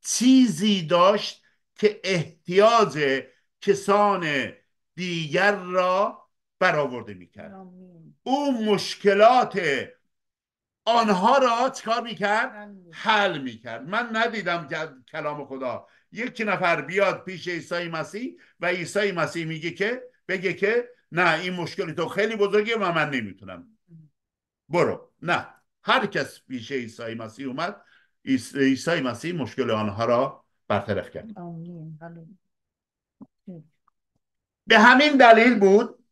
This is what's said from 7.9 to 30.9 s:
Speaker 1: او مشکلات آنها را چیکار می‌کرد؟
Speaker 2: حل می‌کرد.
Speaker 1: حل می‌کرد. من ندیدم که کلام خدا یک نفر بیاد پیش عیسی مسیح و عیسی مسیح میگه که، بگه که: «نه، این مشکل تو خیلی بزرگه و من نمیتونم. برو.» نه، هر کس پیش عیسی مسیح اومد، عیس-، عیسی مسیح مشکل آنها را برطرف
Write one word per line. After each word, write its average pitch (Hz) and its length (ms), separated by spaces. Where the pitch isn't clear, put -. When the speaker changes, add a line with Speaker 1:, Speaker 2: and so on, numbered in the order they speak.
Speaker 1:
او 262 420
مشکلات 208 960
آنها 226 540
را 254 320
چیکار 233 300
می‌کرد؟ 220 520
Speaker 2:
حل 208 160
می‌کرد. 180 260
Speaker 1:
حل 196 440
می‌کرد. 120 500
من 226 280
ندیدم 180 520
که 160 200
کلام 147 320
خدا 131 420
یک 233 340
نفر 175 340
بیاد 185 440
پیش 180 240
عیسی 175 400
مسیح 170 500
و 175 60
عیسی 180 460
مسیح 165 340
میگه 160 240
که، 226 320
بگه 180 260
که: 233 340
«نه، 165 280
این 185 140
مشکل 175 380
تو 160 160
خیلی 220 280
بزرگه 208 400
و 190 160
من 151 180
نمیتونم. 95 680
برو.» 143 440
نه، - 320
هر 226 240
کس - 340
پیش 127 320
عیسی 117 420
مسیح 117 320
اومد، 160 360
عیس-، 131 320
عیسی 135 440
مسیح 131 340
مشکل 123 360
آنها 107 340
را 120 400
برطرف 101 420